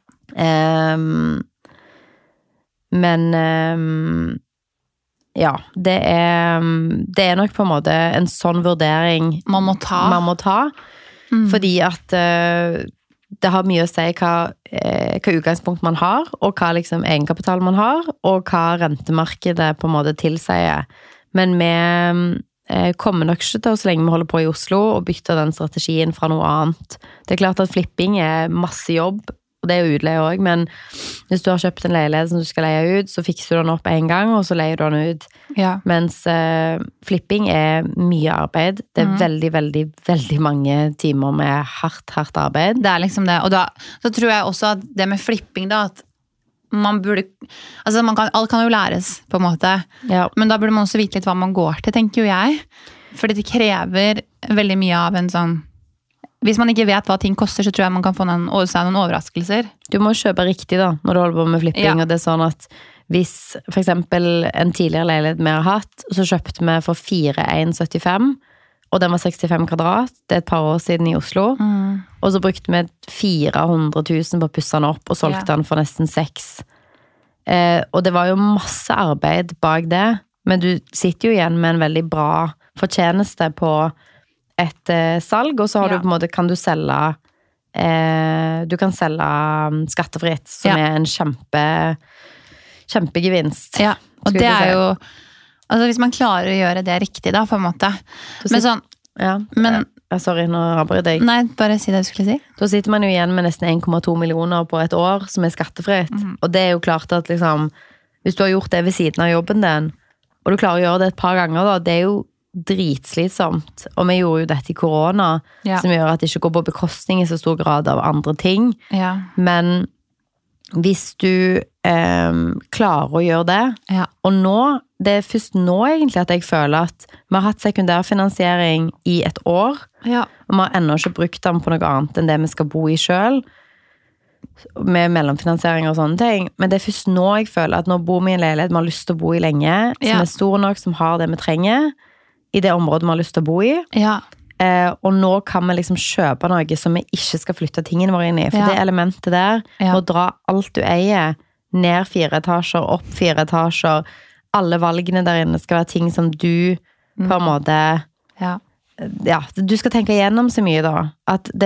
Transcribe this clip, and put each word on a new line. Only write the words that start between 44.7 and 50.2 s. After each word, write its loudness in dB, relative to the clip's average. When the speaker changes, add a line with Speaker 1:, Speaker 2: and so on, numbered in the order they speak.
Speaker 2:
at -6
det 0
med -2
flipping -6
da, 0
at -10
man 0
burde, 0
altså 2
man 2
kan, 2
alt 0
kan 2
jo 2
læres, -2
på -2
en 2
måte. 2
Speaker 1:
Ja. 2